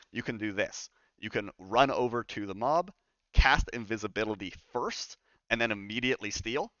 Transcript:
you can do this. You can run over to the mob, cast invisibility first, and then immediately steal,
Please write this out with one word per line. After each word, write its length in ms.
you 120
can 160
do 140
this. 360
You 100
can 300
run 320
over 340
to 220
the 80
mob, 360
cast 400
invisibility 800
first, 460
and 100
then 100
immediately 600
steal, 500